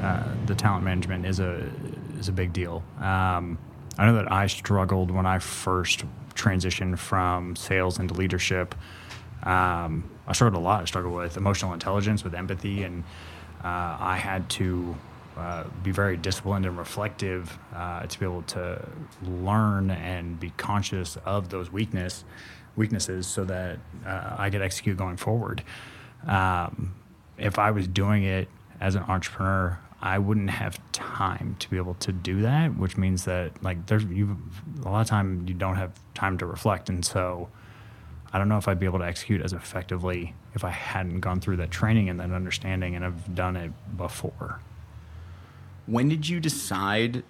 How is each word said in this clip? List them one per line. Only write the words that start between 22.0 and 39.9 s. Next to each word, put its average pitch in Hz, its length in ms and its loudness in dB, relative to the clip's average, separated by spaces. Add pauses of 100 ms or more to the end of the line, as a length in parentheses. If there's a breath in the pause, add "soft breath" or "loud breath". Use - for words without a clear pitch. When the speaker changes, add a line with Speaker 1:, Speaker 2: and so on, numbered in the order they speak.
Speaker 1:
weaknesses 95 520 0
so - 180 -2
that, 92 340 -4 (260)
uh, 92 320 -6
I 98 120 2
could 98 120 0
execute 95 360 0
going 92 200 -2
forward. 110 460 0 (640 loud breath)
Um, 92 680 2 (440)
if 104 220 2
I 104 120 8
was 101 160 2
doing 98 360 4
it 95 240 2 (340)
as 95 140 4
an 95 80 2
entrepreneur, 95 760 2 (220)
I 92 160 2
wouldn't 101 320 4
have 104 300 -2 (140)
time - 680 -2
to - 100 -8
be 98 80 0
able 90 180 -2
to - 180 -4
do 92 280 0
that, 143 360 4
which 92 200 0
means 92 280 2
that, 90 380 -2
like, 90 240 -2
there's, 107 180 4
you, 98 320 0 (480)
a 85 40 -4
lot 104 120 2
of 110 60 2
time 95 400 2
you 95 60 -2
don't 92 220 0
have 92 160 -2 (220)
time 95 240 0
to 90 80 -2
reflect. 92 440 0
And 90 140 0
so 90 460 0 (840 loud breath)
I 95 60 0
don't 98 100 4
know 107 100 6
if 98 100 2
I'd 95 120 4
be 95 60 2
able 92 140 4
to 90 60 0
execute 87 360 0
as 85 100 0
effectively 90 840 -4 (200)